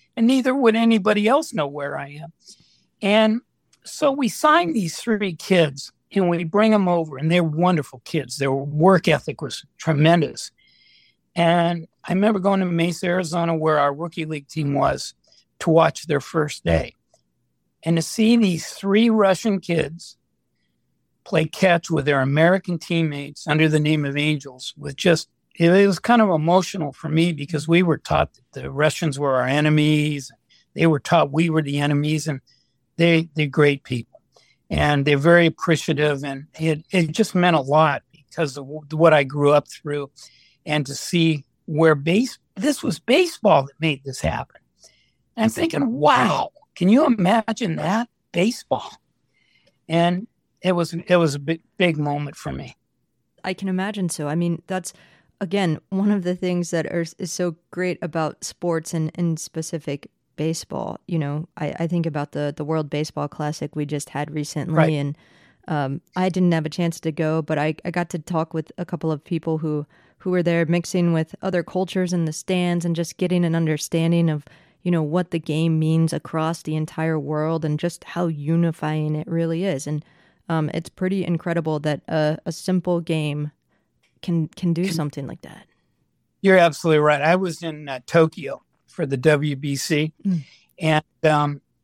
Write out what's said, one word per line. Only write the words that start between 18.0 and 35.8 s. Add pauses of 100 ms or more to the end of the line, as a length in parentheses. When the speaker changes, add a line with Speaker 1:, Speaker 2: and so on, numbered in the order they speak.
Speaker 1:
see
these
three
Russian
kids (1080)
play
catch
with
their
American
teammates
under
the
name
of
Angels
was
just, (260)
it,
it
was
kind
of
emotional
for
me
because
we
were
taught
that
the
Russians
were
our
enemies. (420)
They
were
taught
we
were
the
enemies,
and (560)
they,
they're
great
people. (480)
And
they're
very
appreciative,